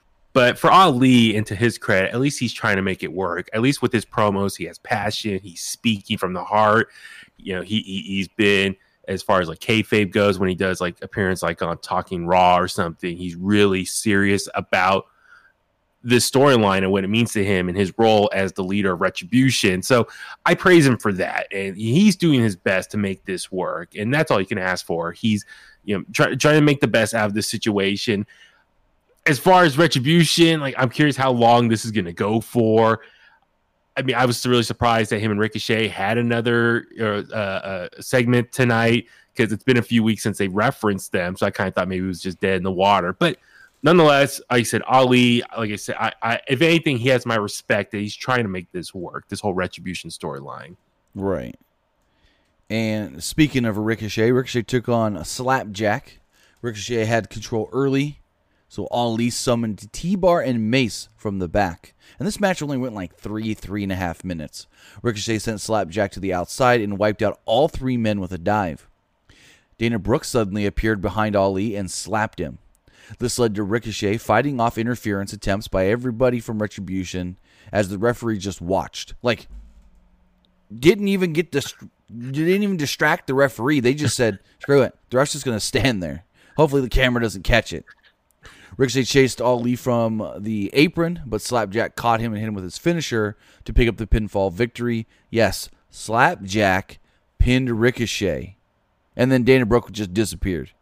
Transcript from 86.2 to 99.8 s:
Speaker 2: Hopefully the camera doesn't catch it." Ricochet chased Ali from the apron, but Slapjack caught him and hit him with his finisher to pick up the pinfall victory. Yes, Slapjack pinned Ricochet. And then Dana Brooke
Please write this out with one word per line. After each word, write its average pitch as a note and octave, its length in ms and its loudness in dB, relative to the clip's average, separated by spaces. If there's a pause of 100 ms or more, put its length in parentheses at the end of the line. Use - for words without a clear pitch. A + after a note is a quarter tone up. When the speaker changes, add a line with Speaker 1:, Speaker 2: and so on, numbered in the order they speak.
Speaker 2:
Hopefully C#3+ 260 2
the B2 80 -2
camera B2 320 2
doesn't G2 220 -4
catch A2+ 300 2
it." D#2+ 100 -10 (920)
Ricochet B2+ 260 0
chased C3 380 2
Ali A#2+ 340 0
from A2 640 -2
the G#2 340 -6
apron, E3 520 2
but G#2+ 160 -6
Slapjack G#2+ 540 -2
caught A2+ 260 0
him A#2 100 -4
and G#2 80 -6
hit A2 80 -6
him G#2+ 80 -6
with F#2+ 80 -10
his F2+ 160 -12
finisher A#2+ 580 -2 (280)
to A2+ 80 -10
pick A#2 140 6
up G#2 100 -2
the A2 100 -6
pinfall G2 440 0
victory. A#2 540 -4 (240)
Yes, - 400 0 (220)
Slapjack G#2+ 1080 0 (380)
pinned B2+ 320 2
Ricochet. G#2+ 840 -2 (600)
And B2+ 160 2
then B2+ 120 2
Dana B2+ 240 6
Brooke A#2 240 0